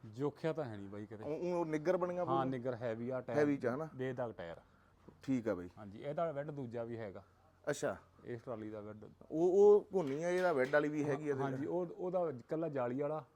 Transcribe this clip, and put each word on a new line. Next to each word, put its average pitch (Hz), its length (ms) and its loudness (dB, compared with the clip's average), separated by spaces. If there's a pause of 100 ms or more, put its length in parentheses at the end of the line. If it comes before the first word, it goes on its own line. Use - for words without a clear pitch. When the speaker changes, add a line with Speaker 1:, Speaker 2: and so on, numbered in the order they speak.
Speaker 1:
ਜੋਖਿਆ 135 480 -2
ਤਾਂ 147 120 -4
ਹੈ 110 120 -8
ਨਹੀਂ 98 120 -10
ਬਾਈ 104 160 -10
ਕਿਤੇ। 107 180 -12
Speaker 2:
ਉਹ, 170 360 -2
ਉਹ 170 60 2
ਨਿੱਗਰ 156 320 2
ਬਣੀਆਂ 180 220 -2
Speaker 1:
ਹਾਂ, 180 60 0
Speaker 2:
ਪੂਰੀਆਂ? 135 200 2
Speaker 1:
ਨਿੱਗਰ 127 300 -2
ਹੈਵੀ 117 340 -4
ਆ 127 120 -4
ਟਾਇਰ। 120 180 0
Speaker 2:
ਹੈਵੀ 143 180 4
ਚ, 131 80 -4
ਹਨਾ? 143 300 -2
Speaker 1:
ਬੇਦਾਗ 127 360 -4
ਟਾਇਰ। 85 240 -10 (680)
Speaker 2:
ਠੀਕ 123 240 0
ਆ 101 80 2
ਬਾਈ। 87 220 -8
Speaker 1:
ਹਾਂਜੀ, 107 260 -14
ਇਹਦਾ 160 280 -2
ਬੈੱਡ 147 200 -4
ਦੂਜਾ 120 320 -6
ਵੀ 117 140 -6
ਹੈਗਾ। 101 260 -8 (460)
Speaker 2:
ਅੱਛਾ। 135 280 -2 (280)
Speaker 1:
ਇਸ 117 160 -8
ਟਰਾਲੀ 110 280 -8
ਦਾ 107 120 -10
ਬੈੱਡ। 104 220 -12 (280)
Speaker 2:
ਉਹ, 165 200 4
ਉਹ 202 420 10
ਘੁੰਨੀ 156 300 0
ਆ, 175 60 0
ਇਹਦਾ 180 240 4
ਬੈੱਡ 131 200 4
ਵਾਲੀ 147 160 6
ਵੀ 151 140 0
ਹੈਗੀ 147 260 0
ਆ 139 60 2
ਤੇ 131 60 -2
Speaker 1:
ਹਾਂਜੀ, 135 240 -2
ਉਹ, 170 220 -2 (100)
ਉਹਦਾ 175 320 -2
ਇਕੱਲਾ 156 400 -4
ਜਾਲੀ 131 320 -2
ਵਾਲਾ, 151 240 -4 (100)